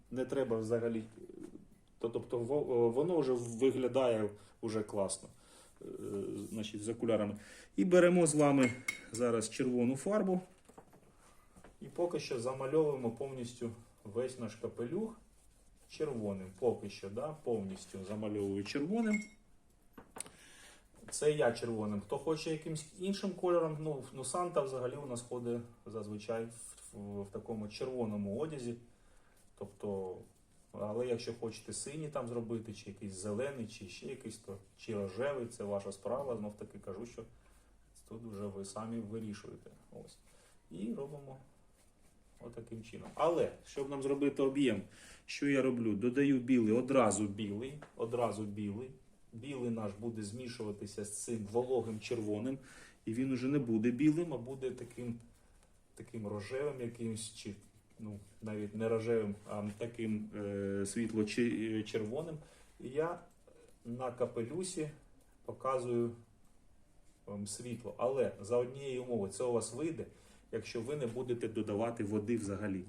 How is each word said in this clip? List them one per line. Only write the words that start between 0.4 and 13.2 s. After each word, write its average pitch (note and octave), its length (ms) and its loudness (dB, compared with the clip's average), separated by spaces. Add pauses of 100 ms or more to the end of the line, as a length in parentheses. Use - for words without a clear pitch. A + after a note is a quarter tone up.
взагалі, A2+ 460 0 (960)
то-, A2+ 100 0
тобто A#2+ 300 -2
во-, A#2+ 500 4
воно D#3 300 4
вже C3 140 4
виглядає A#2+ 960 4 (320)
вже G#2+ 220 0
класно, G2 460 -2 (520)
е, - 40 -12 (640)
значить, G#2 340 -6
з A2 60 -2
окулярами. G#2+ 480 2 (380)
І G3 100 4
беремо F3 420 10
з D3+ 80 2
вами C#3 360 8 (400)
зараз A#2 380 2
червону B2 460 4
фарбу. F#3+ 460 2 (1400)
І - 40 -10
поки E3+ 340 -2
що C3 200 -2
замальовуємо C3 720 2
повністю B2 600 -6 (320)